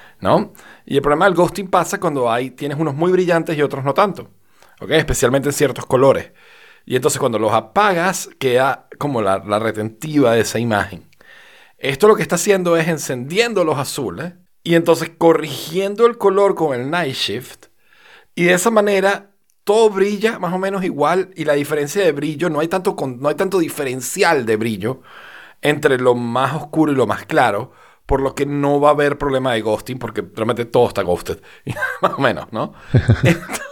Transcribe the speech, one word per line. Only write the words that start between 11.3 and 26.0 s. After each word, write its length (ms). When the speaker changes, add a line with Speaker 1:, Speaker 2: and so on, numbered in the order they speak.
Speaker 1:
Esto 300
lo 80
que 60
está 140
haciendo 420
es 100
encendiendo 760
los 140
azules 560
y 120
entonces 420
corrigiendo 920
el 100
color 380
con 240
el 100
night 260
shift. 500
Y 100
de 80
esa 180
manera 600
todo 260
brilla 480
más 160
o 60
menos 240
igual 520
y 80
la 100
diferencia 500
de 80
brillo, 400
no 80
hay 80
tanto 280
con-, 240
no 100
hay 60
tanto 220
diferencial 880
de 120
brillo 440
entre 360
lo 160